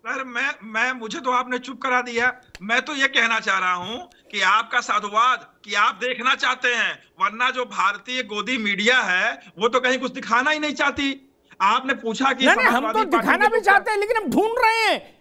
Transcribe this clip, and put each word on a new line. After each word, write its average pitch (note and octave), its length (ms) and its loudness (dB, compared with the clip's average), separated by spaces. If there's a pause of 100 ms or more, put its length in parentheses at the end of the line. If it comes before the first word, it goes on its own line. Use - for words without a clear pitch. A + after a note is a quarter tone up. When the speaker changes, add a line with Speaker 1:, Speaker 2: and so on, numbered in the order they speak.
Speaker 1:
सर, C4+ 160 -6
मैं, B3+ 260 -4 (140)
मैं, A3+ 280 -2
मुझे A3+ 280 -8
तो B3 120 -2
आपने B3 280 -2
चुप B3 220 -12
करा B3+ 200 2
दिया। A#3+ 400 -2 (200)
मैं A#3 200 0
तो C#4+ 120 -10
ये C4+ 140 2
कहना A#3 320 2
चाह G3 200 0
रहा F#3 140 0
हूँ G#3+ 360 -8 (220)
कि G3+ 100 -2
आपका A3 380 2
साधुवाद A3+ 680 0 (180)
कि G3+ 80 -10
आप G#3+ 220 2
देखना B3 400 -2
चाहते C4 320 -2
हैं, G#3+ 320 -2 (220)
वरना A3+ 280 0
जो B3 160 -4
भारतीय G3+ 580 -4
गोदी G#3+ 340 -4
मीडिया G#3+ 420 2
है, G#3 420 -2 (180)
वो A3 80 0
तो B3 120 2
कहीं B3+ 200 0
कुछ B3+ 120 -4
दिखाना B3+ 400 0
ही D4+ 80 0
नहीं D4+ 140 -4
चाहती। C#4 600 -2 (280)
आपने B3+ 320 2
पूछा B3+ 400 0
कि C4 120 0
Speaker 2:
नहीं, F4 100 6
नहीं, B4 120 2
हम - 60 4
Speaker 1:
समाजवादी B3 320 0
Speaker 2:
तो D#4+ 60 -4
Speaker 1:
पार्टी D#4 160 2
Speaker 2:
दिखाना F4 180 4
Speaker 1:
के G#4+ 60 4
Speaker 2:
भी A4+ 60 0
Speaker 1:
लोग G4 80 -2
Speaker 2:
चाहते G4+ 260 4
हैं, G#4 60 0
लेकिन G#4+ 200 -2
हम F#4+ 120 -4
ढूंढ G#4+ 300 0
रहे A4 320 2
हैं। - 300 -6